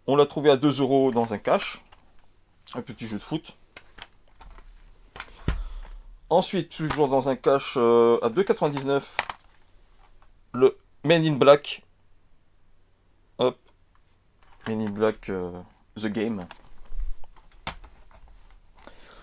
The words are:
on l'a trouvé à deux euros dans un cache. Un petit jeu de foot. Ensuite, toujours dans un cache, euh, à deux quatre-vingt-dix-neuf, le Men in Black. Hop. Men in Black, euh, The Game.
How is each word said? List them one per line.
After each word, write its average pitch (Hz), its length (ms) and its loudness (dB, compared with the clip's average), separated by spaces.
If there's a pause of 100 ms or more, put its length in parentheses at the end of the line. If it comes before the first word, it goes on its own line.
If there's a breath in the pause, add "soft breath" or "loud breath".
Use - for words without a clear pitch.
on 135 100 2
l'a 143 100 8
trouvé 147 240 2
à 139 60 8
deux 135 240 2
euros 135 300 4
dans 117 220 0
un 101 60 -4
cache. - 440 -2 (920)
Un 123 80 -8
petit 117 240 -12
jeu 107 100 -8
de 98 60 -8
foot. - 340 -10 (2750 loud breath)
Ensuite, 175 420 0
toujours 147 380 -2
dans 131 200 2
un 131 80 0
cache, 139 400 0
euh, 117 440 6
à 117 100 0
deux 135 120 0
quatre-vingt-dix-neuf, 143 720 -2 (1400)
le 131 240 4 (280)
Men 160 200 4
in 156 120 2
Black. 139 460 0 (1600)
Hop. 123 200 0 (1080)
Men 110 140 -4
in 107 100 -4
Black, 107 380 -2
euh, 90 320 -6 (360)
The 107 100 -6
Game. 104 400 -4 (2750 loud breath)